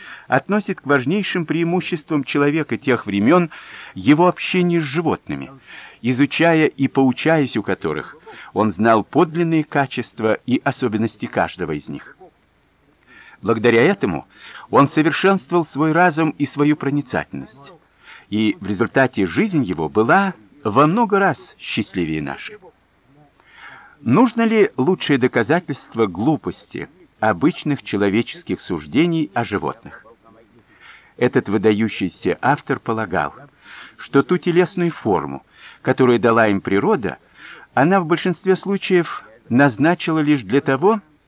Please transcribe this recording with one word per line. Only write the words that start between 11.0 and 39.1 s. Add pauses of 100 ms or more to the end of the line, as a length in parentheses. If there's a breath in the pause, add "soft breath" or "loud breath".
каждого
из
них. (1200 loud breath)
Благодаря
этому (440 loud breath)
он
совершенствовал
свой
разум
и
свою
проницательность, (580 loud breath)
и
в
результате
жизнь
его
была (300)
во
много
раз (200)
счастливее
нашей. (1400 loud breath)
Нужно
ли
лучшее
доказательство
глупости (320)
обычных
человеческих
суждений
о
животных? (1120 soft breath)
Этот
выдающийся
автор
полагал, (640 loud breath)
что
ту
телесную
форму, (380 loud breath)
которую
дала
им
природа, (560 loud breath)
она
в
большинстве
случаев (240)